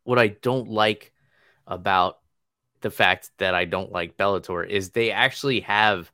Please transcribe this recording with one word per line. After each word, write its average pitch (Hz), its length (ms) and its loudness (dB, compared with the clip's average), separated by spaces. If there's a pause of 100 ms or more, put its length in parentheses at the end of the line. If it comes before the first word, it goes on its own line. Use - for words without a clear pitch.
what 123 160 2
I 113 80 6
don't 120 420 -2
like 107 420 0 (540)
about 92 540 0 (600)
the 107 100 -4
fact 95 460 0
that 92 180 0
I 90 100 0
don't 92 260 -6
like 87 260 -6
Bellator 92 500 -2
is 95 240 -4
they 117 200 0
actually 123 500 -2
have 104 520 0